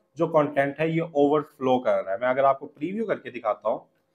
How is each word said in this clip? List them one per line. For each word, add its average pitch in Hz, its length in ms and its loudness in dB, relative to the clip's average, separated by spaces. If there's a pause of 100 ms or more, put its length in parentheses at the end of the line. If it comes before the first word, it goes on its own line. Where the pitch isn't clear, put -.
(160)
जो 160 120 0
content 139 520 0
है 165 100 0
ये 165 240 -2
ओवरफ्लो 143 680 2
कर 123 140 -2
रहा 95 180 -2
है। 98 80 -4
मैं 123 80 0
अगर 131 160 2
आपको 135 240 2
preview 185 380 -6
करके 135 240 -6
दिखाता 110 380 -4
हूँ 131 180 -4 (280)